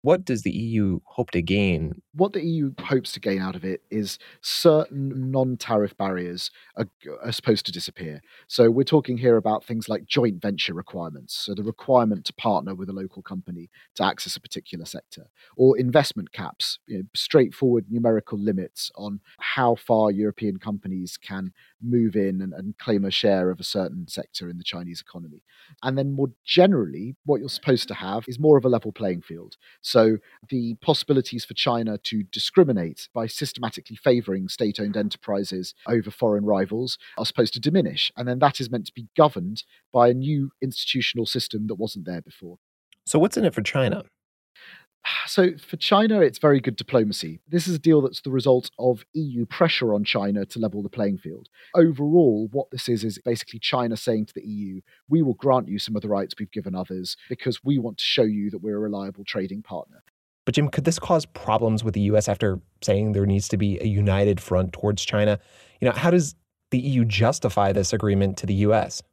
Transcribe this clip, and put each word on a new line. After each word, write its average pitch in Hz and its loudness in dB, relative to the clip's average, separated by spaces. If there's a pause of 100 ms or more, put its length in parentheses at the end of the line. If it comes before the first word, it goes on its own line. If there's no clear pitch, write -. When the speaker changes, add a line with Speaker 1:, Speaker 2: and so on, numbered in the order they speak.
Speaker 1:
What 180 4
does 107 -2
the - -2
E 110 -4
U 104 0
hope - -4
to 87 0
gain? 87 0 (120)
Speaker 2:
What 190 2
the 202 -4
E 165 -4
U 151 -2
hopes - -2
to - -12
gain 98 -2
out 92 -6
of 87 -12
it 95 -6
is 104 -4 (240)
certain 135 2
non-tariff 120 0
barriers 90 -6 (240)
are, 110 -4 (340)
are 117 -8
supposed - 0
to 90 -8
disappear. 82 -12 (240)
So 117 6
we're 131 2
talking 127 0
here 120 4
about 107 0
things 113 -6
like 107 -4
joint 113 0
venture 98 -4
requirements, 82 -12
so - -8
the 101 -6
requirement 113 2
to - -8
partner 98 -2
with 92 -10
a 98 -10
local 95 -12
company 90 -12 (260)
to 90 -2
access - -4
a - -14
particular - -14
sector, - -18 (260)
or 131 6
investment 123 2
caps, - -8
you 104 -8
know, 92 -8 (120)
straightforward 120 2
numerical 113 0
limits 98 -4
on 101 -10 (200)
how 120 0
far 110 2
European 101 -4
companies 95 -8
can 95 -10 (300)
move 117 0
in 98 0
and, 95 -8
and 98 -10
claim 101 0
a 98 -2
share 92 2
of 90 -6
a 92 -12
certain 90 -6
sector - -12
in 87 -12
the 85 -14
Chinese 87 -10
economy. 80 -18 (400)
And 131 -2
then 139 -2
more 135 0 (160)
generally, 123 2
what 143 2
you're 135 -10
supposed - 0
to 104 -10
have 98 -6
is 120 -10
more 151 8
of 123 4
a 131 4
level 113 0
playing 92 -4
field. - -16 (240)
So 110 4 (320)
the 117 -4
possibilities 135 0
for 113 -18
China 117 -2
to 107 -4
discriminate 104 2
by 113 -2
systematically - -8
favoring 101 0
state-owned 104 -4
enterprises 98 -4 (120)
over 110 0
foreign 104 0
rivals 107 0 (180)
are 220 -4
supposed - 0
to 120 -8
diminish. - 0
And 123 -6
then 123 -2
that 143 4
is 120 -6
meant 117 -4
to - -18
be 117 -16
governed 107 2 (260)
by 120 6
a 123 4
new 139 0 (100)
institutional 123 -4
system 107 -4
that 107 -4
wasn't 104 -6
there 85 -8
before. - -20 (480)
Speaker 1:
So 160 2
what's 196 2
in 220 2
it - 0
for 117 -2
China? 107 -2
Speaker 2:
<sighs> - -20 (1120)
So 180 4
for - -14
China, 214 4
it's 135 4
very 143 6
good 123 -4
diplomacy. 101 -2
This 165 0
is 175 -2
a - -4
deal 156 6
that's - -4
the 135 -6
result 127 2
of 120 0
E 156 -2
U 123 -4
pressure 123 2
on 104 2
China 101 0
to - -10
level 104 -2
the 98 -6
playing 101 -2
field. - -14 (260)
Overall, 147 4
what 135 -4
this 127 -8
is, 113 0
is 107 -4
basically 117 -4
China 120 -2
saying 107 -2
to - -20
the - -12
E 110 -10
U, 98 -8 (260)
"We 160 4
will 131 2
grant 127 0
you 101 -4
some 110 -6
of 101 -4
the 107 -8
rights 98 -2
we've 104 -10
given 95 -8
others 92 -8 (120)
because - -4
we 139 2
want 113 -6
to - -6
show - 2
you 104 -2
that 98 -10
we're 104 -4
a 104 -4
reliable 98 -6
trading 98 -6
partner." - -14 (420)
Speaker 1:
But 127 0
Jim, 147 2
could 135 -2
this 165 0
cause 165 0
problems 110 0
with 104 -2
the 101 0
U 101 4
S 107 4
after 98 0 (220)
saying 104 2
there 98 2
needs 101 2
to 113 0
be 98 0
a - -2
united 101 4
front 92 0
towards 101 -2
China? 104 2 (420)
You 127 2
know, 120 4
how 151 2
does 170 4 (360)
the 127 0
E 139 0
U 123 4
justify 104 2
this 98 0
agreement 98 2
to - -6
the 98 0
U 101 4
S? - 0 (120)